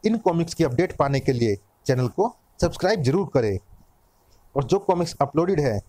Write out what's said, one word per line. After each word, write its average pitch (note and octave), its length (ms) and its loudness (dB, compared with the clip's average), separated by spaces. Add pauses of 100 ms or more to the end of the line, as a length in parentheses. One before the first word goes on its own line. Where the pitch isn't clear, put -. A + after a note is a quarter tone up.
इन A3 140 2
comics E3+ 360 0
की E3 100 2
update D#3+ 320 -2
पाने C#3 240 0
के C#3 120 0
लिए A2+ 240 0 (300)
channel B2+ 220 0
को G#3 260 -2 (260)
subscribe F3+ 420 0
जरूर D3 320 0
करें G#2+ 240 2 (960)
और C#3 100 -2
जो F3+ 160 0
comics F3 400 -2
uploaded D#3+ 400 0
है A2+ 280 0